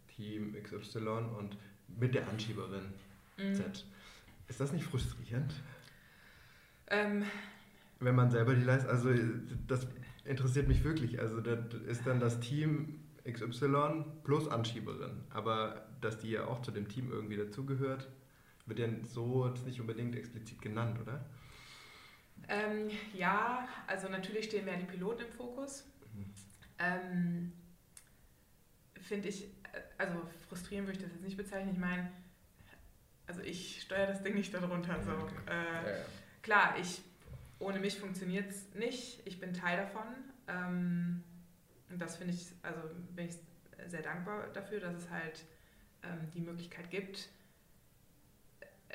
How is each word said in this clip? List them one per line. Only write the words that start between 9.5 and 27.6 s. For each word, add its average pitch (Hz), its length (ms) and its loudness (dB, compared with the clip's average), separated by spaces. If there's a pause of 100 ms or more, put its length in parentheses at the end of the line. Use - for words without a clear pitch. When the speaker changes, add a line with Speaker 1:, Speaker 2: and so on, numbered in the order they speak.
Speaker 1:
das 127 180 2 (380)
interessiert 131 420 4
mich 120 160 10
wirklich. 127 380 2
Also 113 200 0
das 117 340 0 (120)
ist 117 200 -2
dann 127 140 6
das 117 200 4
Team 147 640 2 (200)
X 113 180 -2
Y 147 640 4 (200)
plus 156 240 6
Anschieberin. 101 840 -2
Aber 110 560 0 (140)
dass 110 180 0
die 110 120 -4
ja 107 160 2
auch - 160 0
zu 104 100 -2
dem 101 160 -2
Team 127 240 -2
irgendwie 104 240 -2
dazugehört, 135 720 0 (580)
wird 110 140 -2
ja 113 80 4 (160)
so 123 420 2
jetzt - 200 -2
nicht 123 140 -4
unbedingt 117 360 -2
explizit - 440 -10
genannt, 117 400 0
oder? 113 240 -6 (1200)
Speaker 2:
Ähm, 214 420 0 (240)
ja, 214 540 2 (180)
also 185 220 -2
natürlich 208 380 -2
stehen 196 180 0
mehr 185 120 -2
die 180 80 -2
Piloten 196 420 -2
im - 60 -12
Fokus. 254 540 -8 (260)
Speaker 1:
Mhm. 101 120 -8 (560)
Speaker 2:
Ähm, 175 720 2 (1500)